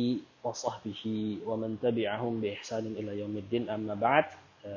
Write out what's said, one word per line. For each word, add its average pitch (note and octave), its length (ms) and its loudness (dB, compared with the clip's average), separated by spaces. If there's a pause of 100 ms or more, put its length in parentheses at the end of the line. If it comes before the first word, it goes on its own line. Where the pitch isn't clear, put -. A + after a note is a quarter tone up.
(440)
وصحبه A2 600 -4 (440)
ومن A2 320 -2
تبعهم A#2 600 2
بإحسان A2 440 -2 (160)
إلى G#2 240 -4
يوم G#2 120 -4
الدين. A2 360 0
أما G#2+ 240 -2
بعد. C3 480 4 (320)